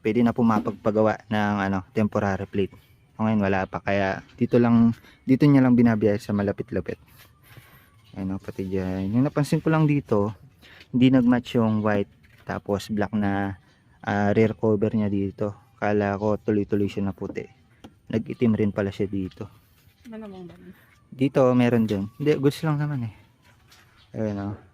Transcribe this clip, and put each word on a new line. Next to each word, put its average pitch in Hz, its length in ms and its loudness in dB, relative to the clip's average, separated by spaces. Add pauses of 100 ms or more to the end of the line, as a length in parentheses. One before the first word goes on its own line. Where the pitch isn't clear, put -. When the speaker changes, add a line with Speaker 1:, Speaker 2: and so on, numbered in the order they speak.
Speaker 1:
pwede 110 220 0
na 117 80 4
po 113 100 -4
mapagpagawa 107 840 0
ng, 104 340 -2
ano, 98 300 -2
temporary 101 560 -2
plate. 98 260 -4 (460)
O, 110 80 -2
ngayon 110 160 0
wala 95 240 0
pa, - 160 -10
kaya 98 400 -2 (160)
dito 123 180 0
lang, 117 380 6 (320)
dito 131 180 2
niya 143 160 6
lang 127 140 4
binabiyahe 110 420 4
sa - 160 -8
malapit-lapit. 98 640 -4 (1200)
Ayan, 95 180 -8
o, 98 80 -8
pati 98 240 -10
dyan. 95 480 -4
Yung 127 140 2
napansin 151 320 -2
ko 151 100 -2
lang 160 160 2
dito, 120 460 0 (580)
hindi 127 220 4
nag-match 123 480 2
yung 110 240 2
white, 104 300 0 (320)
tapos 101 420 -6
black 104 260 -4
na, 101 460 -2 (420)
ah, 104 300 0
rear 107 240 2
cover 107 380 0
niya 107 160 -2
dito. 98 420 -4 (240)
Kala 104 400 -2
ko 104 240 -2
tuloy-tuloy 101 480 -2
siya 98 240 -4
na 92 60 -10
puti. - 320 -12 (640)
Nag-itim 120 420 -2
rin 104 220 0
pala 101 160 -2
siya 101 160 -4
dito. 98 400 -8 (580)
Speaker 2:
Ano 220 220 -16
bang 185 180 -16
ba? 170 100 -18 (520)
Speaker 1:
Dito, 135 480 2
meron 120 320 4
din. 101 320 -4
Hindi, 151 160 2
goods 139 260 0
lang 156 160 -2
naman 147 300 -4
eh. 104 80 -12 (960)
Ayan, 104 320 -6
o. 104 160 -10 (160)